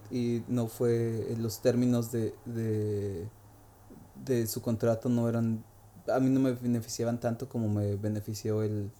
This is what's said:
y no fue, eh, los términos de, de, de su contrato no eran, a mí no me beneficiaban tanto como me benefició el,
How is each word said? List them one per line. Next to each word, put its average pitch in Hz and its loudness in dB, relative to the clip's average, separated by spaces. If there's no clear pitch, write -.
y 120 0
no 120 0
fue, 117 0
eh, 117 -2
los 113 -4
términos 120 4
de, 110 0
de, 107 -2
de 120 0
su - -6
contrato 117 0
no 120 2
eran, 113 0
a 123 2
mí 131 4
no 135 4
me 131 4
beneficiaban 120 -2
tanto 120 -2
como 113 -2
me 104 2
benefició 107 -2
el, 107 -2